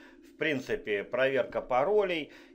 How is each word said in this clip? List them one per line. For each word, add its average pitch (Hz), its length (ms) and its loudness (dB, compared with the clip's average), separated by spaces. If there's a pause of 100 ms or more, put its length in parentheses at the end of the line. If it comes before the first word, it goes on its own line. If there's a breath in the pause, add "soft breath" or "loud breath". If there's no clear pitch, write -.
(240 loud breath)
в - 120 -20
принципе, 113 680 -2
проверка 127 560 0
паролей, 170 720 0 (220 loud breath)